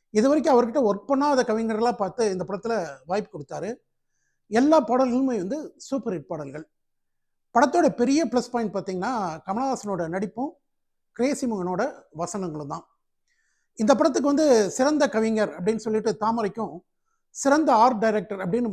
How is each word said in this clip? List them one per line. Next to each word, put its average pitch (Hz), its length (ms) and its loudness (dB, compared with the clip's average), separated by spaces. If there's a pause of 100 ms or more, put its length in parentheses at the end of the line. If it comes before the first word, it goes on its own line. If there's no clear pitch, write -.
(100)
இது 214 180 4
வரைக்கும் 294 260 4
அவர்கிட்ட 233 280 2
ஒர்க் 202 260 0
பண்ணாத 277 360 2
கவிஞர்களா 226 480 0
பார்த்து 214 380 -2
இந்த 180 140 -4
படத்துல 185 520 -6 (100)
வாய்ப்பு 190 240 -4
கொடுத்தாரு. 160 440 -10 (720)
எல்லா 277 400 4
பாடல்களுமே 254 500 0
வந்து 220 400 -6
சூப்பர் 226 380 -6
ஹிட் 151 120 -8
பாடல்கள். 151 420 -10 (840)
படத்தோட 285 340 4
பெரிய 277 380 2
ப்ளஸ் 240 240 -2
பாயிண்ட் 226 240 -4
பாத்தீங்கன்னா, 190 720 -4
கமலஹாசனோட 202 640 -4
நடிப்பும் 214 440 -6 (600)
கிரேசி 269 340 -2
மோகனோட 202 460 -2 (260)
வசனங்களும் 165 480 -6
தான். 156 200 -10 (880)
இந்த 226 200 4
படத்துக்கு 285 340 2
வந்து 269 420 4
சிறந்த 285 380 2
கவிஞர் 220 540 -2
அப்படின்னு 220 140 0
சொல்லிட்டு 214 400 -2
தாமரைக்கும், 214 680 -4 (460)
சிறந்த 285 440 2
ஆர்ட் 220 240 6
டைரக்டர் 214 400 -2
அப்படின்னு 214 340 -2